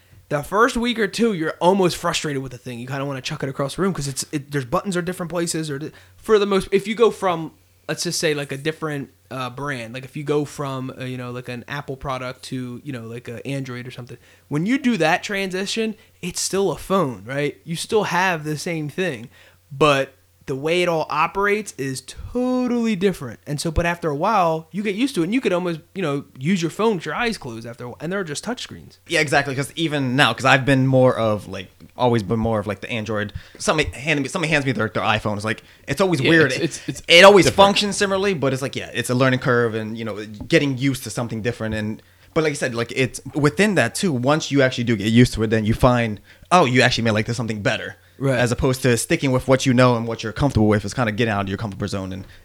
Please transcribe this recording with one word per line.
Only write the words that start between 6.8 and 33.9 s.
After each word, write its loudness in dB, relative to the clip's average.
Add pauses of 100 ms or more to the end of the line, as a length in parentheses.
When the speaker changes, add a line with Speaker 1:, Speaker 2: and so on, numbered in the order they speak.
Speaker 1:
you -4
go 6
from, -2 (360)
let's -4
just -4
say, 0
like, -6
a -8
different, -6 (180)
uh, -8
brand, -8
like, -10
if -14
you -8
go 0
from, -8
uh, -10
you -8
know, -10
like, -12
an -10
Apple -8
product -8
to, -10
you -12
know, -10
like, -12
a -12
Android -8
or -14
something, -16 (300)
when -2
you 2
do 2
that 2
transition, -4 (280)
it's -8
still 0
a -4
phone, -2
right? -4
You -8
still 0
have 0
the -4
same -4
thing, -6 (420)
but 2 (320)
the -4
way 0
it 2
all 0
operates 0
is -6
totally -2
different. -2
And -6
so, -2
but 0
after -2
a -2
while, 0
you -6
get -2
used -2
to 0
it, 2
and -4
you 2
could 0
almost, -2 (160)
you -6
know, -2 (120)
use 0
your 0
phone 0
with -8
your -6
eyes -4
closed -12
after -14
a -10
while, -14
and -6
they're -4
just -8
touch -6
screens. -16
Speaker 2:
Yeah, 2
exactly, 2
'cause -4
even 0
now, 6
'cause -8
I've 4
been 4
more 6
of, 0
like, -12 (260)
always 2
been -2
more 0
of, -4
like, -6
the -10
Android. -4 (260)
Somebody 0